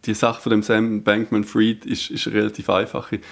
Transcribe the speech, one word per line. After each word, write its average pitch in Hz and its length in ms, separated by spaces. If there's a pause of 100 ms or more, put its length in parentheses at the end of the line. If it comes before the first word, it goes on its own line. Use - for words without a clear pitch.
die 110 80
Sache 113 280
von 117 100
dem 110 100
Sam 110 400
Bankman-Fried 110 840
ist, - 260
ist - 160
relativ 107 420
einfach. - 420 (200)